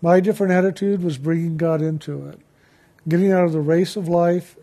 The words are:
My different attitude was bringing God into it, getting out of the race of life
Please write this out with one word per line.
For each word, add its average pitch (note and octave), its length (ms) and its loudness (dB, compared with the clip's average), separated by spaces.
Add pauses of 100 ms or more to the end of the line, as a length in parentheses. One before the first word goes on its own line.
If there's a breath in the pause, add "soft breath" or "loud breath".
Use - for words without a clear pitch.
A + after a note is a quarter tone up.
My F3 180 4
different G3 340 0
attitude F#3+ 500 0
was D#3 140 -4
bringing E3 400 -4
God D#3+ 240 0
into D3 460 -6
it, - 120 -20 (680 soft breath)
getting F3+ 240 2
out F#3 120 4
of E3+ 80 2
the D#3 80 -2
race D#3+ 360 0
of F#3 120 -6
life F3 560 0